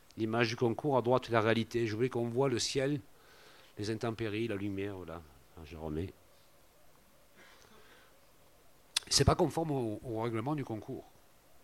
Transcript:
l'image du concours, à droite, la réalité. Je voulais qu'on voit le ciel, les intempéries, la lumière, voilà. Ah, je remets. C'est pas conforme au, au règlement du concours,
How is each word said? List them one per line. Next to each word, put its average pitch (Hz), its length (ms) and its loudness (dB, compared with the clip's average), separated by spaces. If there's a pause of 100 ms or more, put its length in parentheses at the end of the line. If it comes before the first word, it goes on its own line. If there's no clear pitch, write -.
(180)
l'image 110 320 2
du 120 80 -4
concours, 131 400 2
à 120 40 4
droite, 123 280 2
la 113 100 4
réalité. 113 480 2
Je 107 80 -4
voulais 120 140 0
qu'on 120 180 -2
voit 127 220 0
le 117 100 0
ciel, 135 400 0 (800)
les 104 120 -4
intempéries, 113 600 -2
la 104 60 -2
lumière, 98 400 -2
voilà. 85 260 -10 (360)
Ah, 85 80 -14
je 80 100 -14
remets. 80 380 -4 (3000)
C'est - 180 4
pas 160 100 6
conforme 165 360 0
au, 117 320 -2
au 113 180 -4
règlement 117 340 -2
du 143 80 -4
concours, 113 420 -8 (580)